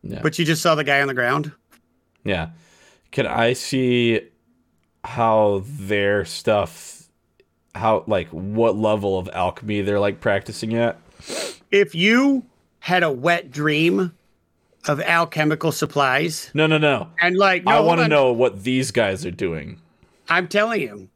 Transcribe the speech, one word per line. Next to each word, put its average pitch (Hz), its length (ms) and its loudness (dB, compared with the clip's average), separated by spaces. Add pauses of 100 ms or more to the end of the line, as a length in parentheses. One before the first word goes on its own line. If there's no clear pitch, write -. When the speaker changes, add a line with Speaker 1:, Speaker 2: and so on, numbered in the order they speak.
Speaker 1:
Yeah. - 220 -12
Speaker 2:
But 156 160 -2
you 165 60 0
just 156 160 0
saw 165 140 4
the 151 100 -4
guy 143 160 2
on 139 80 0
the 131 40 -4
ground. 135 380 -2 (720)
Speaker 1:
Yeah. 85 280 -4 (600)
Can 123 160 -2
I 117 240 2
see 123 720 0 (800)
how 110 640 2
their 101 580 -2
stuff, - 800 -4 (720)
how, 110 320 0
like, 90 220 -2
what 101 480 -2
level 104 420 0
of 90 140 -8
alchemy 101 480 -4
they're, 101 180 0
like, 101 220 -2
practicing 110 540 -4
at? 117 220 0 (760)
Speaker 2:
If 202 240 2
you 240 480 2 (360)
had 180 240 0
a 156 80 2
wet 135 400 -2
dream 160 600 0 (760)
of 147 140 0
alchemical 160 720 0
supplies 143 800 -2
Speaker 1:
No, 156 120 2
no, 156 120 2
no. 139 320 0 (120)
Speaker 2:
and, 180 160 2
like, 190 300 2
Speaker 1:
I - 40 4
Speaker 2:
no, - 60 6
hold 170 100 4
Speaker 1:
wanna 170 160 4
Speaker 2:
on. 160 60 2
Speaker 1:
know 139 220 4
what 113 320 0
these 127 280 0
guys 110 340 0
are 175 60 -6
doing. 80 480 -8 (500)
Speaker 2:
I'm 175 180 0
telling 208 340 0
you 104 340 -10